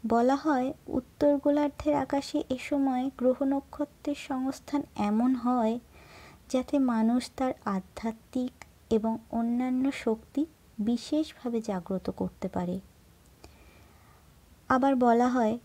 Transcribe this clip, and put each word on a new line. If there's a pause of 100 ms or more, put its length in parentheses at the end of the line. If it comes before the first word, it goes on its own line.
বলা
হয়, (200)
উত্তর
গোলার্ধের
আকাশে (100)
এ
সময় (140)
গ্রহ
নক্ষত্রের (100)
সংস্থান (140)
এমন
হয়, (760)
যাতে
মানুষ (140)
তার (120)
আধ্যাত্মিক (360)
এবং (180)
অন্যান্য (200)
শক্তি (360)
বিশেষভাবে
জাগ্রত
করতে
পারে। (1900)
আবার
বলা
হয় (100)